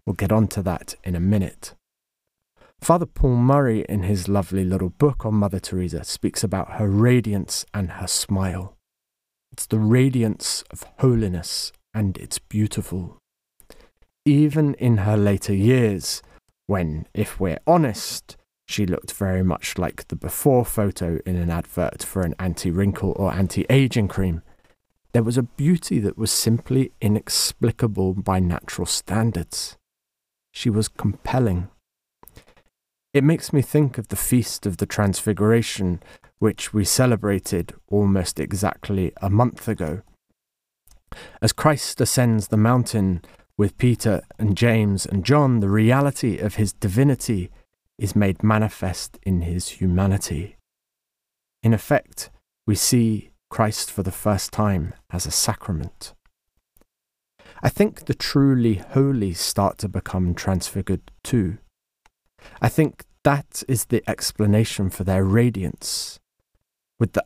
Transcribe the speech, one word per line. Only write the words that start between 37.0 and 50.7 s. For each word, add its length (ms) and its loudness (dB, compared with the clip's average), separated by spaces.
almost 540 0
exactly 800 -4
a 80 -2
month 400 0
ago. 320 -4
As 120 0
Christ 480 0
ascends 480 2
the 80 2
mountain 640 2
with 200 0
Peter 440 2
and 200 0
James 480 2
and 180 -2
John, 380 4
the 80 2
reality 680 2
of 160 -4
his 180 -2
divinity 800 0
is 200 -2
made 260 2
manifest 800 -2
in 200 0
his 360 -6
humanity. 800 0